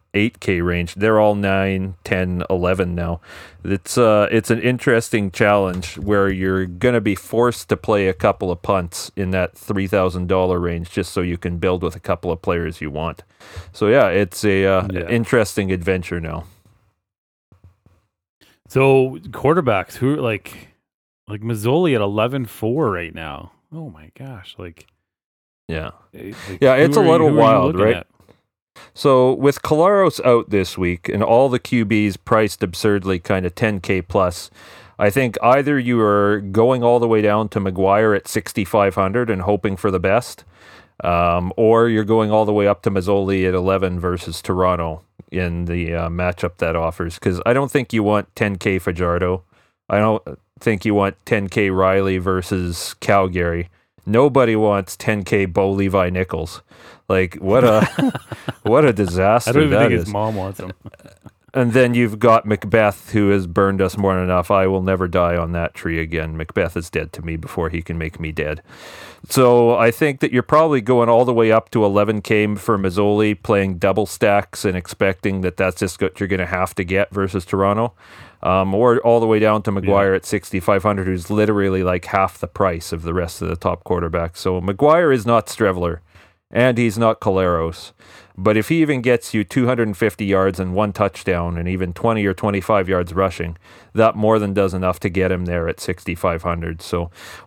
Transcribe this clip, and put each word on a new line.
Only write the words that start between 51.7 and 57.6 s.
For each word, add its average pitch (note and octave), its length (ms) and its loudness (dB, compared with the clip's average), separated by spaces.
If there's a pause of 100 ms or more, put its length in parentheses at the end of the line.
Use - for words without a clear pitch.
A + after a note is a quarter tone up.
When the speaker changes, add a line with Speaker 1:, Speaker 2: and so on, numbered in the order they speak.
Speaker 1:
versus F2+ 800 -4
Calgary. F2+ 720 0 (360)
Nobody A#2+ 500 4
wants G#2 400 0
ten G#2 280 -4
K G2 220 0
Bo F#2+ 260 0
Levi G2 380 0
Nichols. F2+ 520 -6 (480)
Like, F2+ 260 0
what G2 300 2